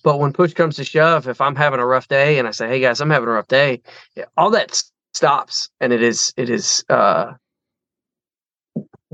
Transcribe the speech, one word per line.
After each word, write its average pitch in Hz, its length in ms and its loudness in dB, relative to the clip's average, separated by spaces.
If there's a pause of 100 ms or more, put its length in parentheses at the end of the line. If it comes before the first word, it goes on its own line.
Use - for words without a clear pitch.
But 147 160 2
when 143 140 0
push 175 200 0
comes 160 240 -2
to 139 80 -10
shove, 156 440 2
if 120 120 -8
I'm 139 160 0
having 135 240 0
a 123 60 0
rough 127 200 0
day 139 320 2
and 123 80 0
I 110 40 -4
say, 113 180 -6
"Hey 131 120 -2
guys, 127 200 0
I'm 151 100 0
having 127 180 0
a 117 40 -2
rough 110 160 -4
day," 131 320 2 (560)
all 175 140 2
that 190 200 0
s-, - 220 -8 (220)
stops. - 560 -2 (100)
And 123 120 0
it 117 100 2
is, 117 340 0
it 123 140 -4
is, - 400 -2
uh, 101 420 2 (1800)